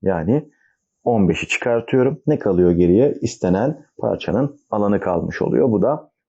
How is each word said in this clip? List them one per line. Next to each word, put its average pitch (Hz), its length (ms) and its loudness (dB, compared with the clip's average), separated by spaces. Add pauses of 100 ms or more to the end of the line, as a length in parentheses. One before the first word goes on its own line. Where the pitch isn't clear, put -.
Yani 95 480 -2 (540)
on 104 260 2
beşi 82 180 -4
çıkartıyorum. 127 800 -2
Ne 147 120 0
kalıyor 90 320 2
geriye? 87 500 4
İstenen 117 640 -2 (120)
parçanın 110 640 -4 (120)
alanı 104 280 0
kalmış 87 420 -4
oluyor. 135 300 0
Bu 104 100 0
da 131 300 -2 (180)